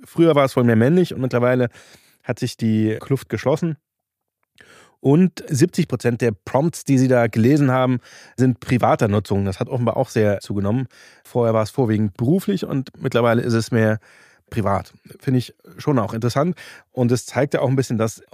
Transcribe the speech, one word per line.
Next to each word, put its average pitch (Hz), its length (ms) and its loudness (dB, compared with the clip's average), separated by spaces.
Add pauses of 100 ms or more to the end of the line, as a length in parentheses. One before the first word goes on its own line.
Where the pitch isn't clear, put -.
Früher 165 280 2
war 139 120 4
es 123 100 -6
wohl 127 80 2
mehr 117 120 4
männlich 156 380 4
und - 80 -8
mittlerweile 123 480 0 (540)
hat 120 160 -6
sich - 180 -6
die 110 420 0
Kluft - 300 -6
geschlossen. 147 480 -2 (1200)
Und 160 460 2
siebzig 160 400 0
Prozent 120 320 -4
der 120 120 0
Prompts, - 520 -4
die 139 140 2
sie 127 100 4
da 120 200 4
gelesen 127 440 2
haben, 127 280 0 (360)
sind 127 240 2
privater 123 480 0
Nutzung. 101 380 -2
Das 98 160 -6
hat 120 80 -6
offenbar 120 260 -2
auch - 140 -2
sehr 104 320 0
zugenommen. 101 460 -4 (360)
Vorher 117 300 0
war 110 100 2
es 104 60 -4
vorwiegend 107 480 0
beruflich 185 480 -2
und 135 240 -6 (100)
mittlerweile 120 420 2
ist 120 120 -2
es 113 180 -2
mehr 110 280 2 (500)
privat. 98 440 -4 (260)
Finde 127 200 -2
ich - 160 -8 (220)
schon 143 220 0
auch 101 140 -4
interessant. 131 420 -2 (360)
Und 120 200 0
es 127 140 0
zeigt 139 280 -2
ja - 80 -2
auch 131 80 0
ein 135 60 0
bisschen, 131 220 -2
dass 110 240 -4 (120)